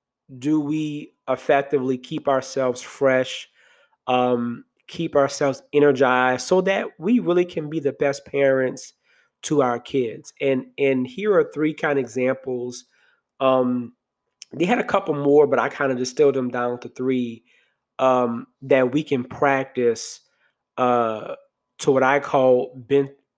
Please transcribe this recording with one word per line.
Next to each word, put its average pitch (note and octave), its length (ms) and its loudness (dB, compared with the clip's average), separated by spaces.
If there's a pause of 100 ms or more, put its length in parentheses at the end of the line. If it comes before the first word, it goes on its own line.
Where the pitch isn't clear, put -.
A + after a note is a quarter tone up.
(400)
do D3+ 200 0
we D3 540 -6 (140)
effectively C3+ 720 0
keep D3+ 280 -10
ourselves C3 540 -2
fresh, C3 640 -2 (600)
um, B2 580 -2 (220)
keep - 280 -6
ourselves C#3 460 0 (120)
energized B2+ 720 2
so F#3 140 2
that G3 260 -2 (100)
we A3 220 2
really F3 260 2
can D#3+ 240 -8
be D#3+ 100 -6
the C3+ 140 -2
best C#3 320 -2
parents C3+ 680 0 (500)
to D3 180 2
our B2 180 2
kids? - 640 -6
And, C3+ 240 0 (140)
and C3+ 260 0
here F#3+ 320 0
are D3+ 160 2
three D#3 220 -2
kind D3 240 -2
of C3 40 0
examples. B2 840 -6 (540)
Um, B2+ 540 0 (580)
they D3 140 -4
had B3 140 2
a - 40 -2
couple F#3+ 300 -2
more, C#3+ 320 4
but C3 140 2
I B2 100 0
kind C#3 220 -2
of B2 80 -4
distilled C3+ 340 2
them B2+ 160 -2
down B2 300 -4
to C3+ 100 -16
three, B2 540 -4 (560)
um, B2+ 480 0 (160)
that C3 280 2
we D3+ 120 -2
can C3 200 -2
practice, C3 960 -2 (560)
uh, A#2+ 580 0 (440)
to - 120 0
what C3 120 4
I C#3 160 4
call C3 560 2
ben-, C#3 400 -2 (220)